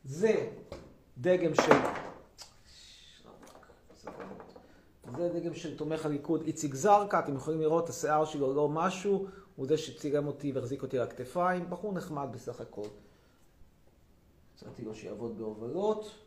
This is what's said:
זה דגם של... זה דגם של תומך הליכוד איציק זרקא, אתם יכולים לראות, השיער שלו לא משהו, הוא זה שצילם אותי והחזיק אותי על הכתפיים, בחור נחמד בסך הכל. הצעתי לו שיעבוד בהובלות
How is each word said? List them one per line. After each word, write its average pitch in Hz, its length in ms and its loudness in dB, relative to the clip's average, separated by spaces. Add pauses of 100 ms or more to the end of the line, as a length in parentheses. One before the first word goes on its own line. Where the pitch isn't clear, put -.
זה 180 460 2 (680)
דגם 170 380 4
של... - 160 8 (3500)
זה 175 120 0 (100)
דגם 170 160 -4
של 151 220 -8
תומך 156 280 -4
הליכוד 147 360 0
איציק 147 340 -4
זרקא, 202 440 6
אתם 147 160 -2
יכולים 156 260 -2
לראות, 160 280 4
השיער 151 360 2
שלו 139 280 0
לא 147 160 4
משהו, 185 580 0 (280)
הוא 131 120 -6
זה 151 100 4
שצילם 147 500 -2
אותי 139 240 -4
והחזיק 123 320 -4
אותי 131 140 -2
על 120 60 2
הכתפיים, 175 680 -2
בחור 190 240 -6
נחמד 147 380 -4
בסך 117 300 -10
הכל. 104 260 -10 (1700)
הצעתי - 300 -16
לו 110 100 -8
שיעבוד 104 420 -8
בהובלות 127 760 -2 (120)